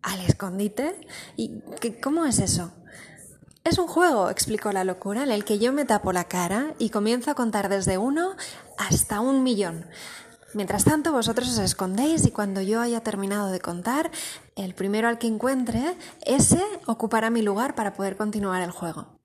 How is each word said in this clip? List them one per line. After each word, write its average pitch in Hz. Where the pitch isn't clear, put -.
"¿Al 190
escondite? 202
¿Y -
qué, 226
cómo 311
es 226
eso?". 175
"Es 339
un 339
juego", 302
explicó -
la 190
locura, 196
"en 277
el 208
que 208
yo 240
me 285
tapo 208
la 175
cara 190
y 226
comienzo 233
a 285
contar 214
desde 190
uno 311
hasta 240
un 262
millón. 190
Mientras 202
tanto, 311
vosotros 247
os 233
escondéis 208
y 220
cuando 196
yo 214
haya 233
terminado 202
de 185
contar, 254
el 190
primero 208
al 233
que 233
encuentre, 247
ese 330
ocupará 226
mi 233
lugar 214
para 208
poder 196
continuar 202
el 175
juego". 165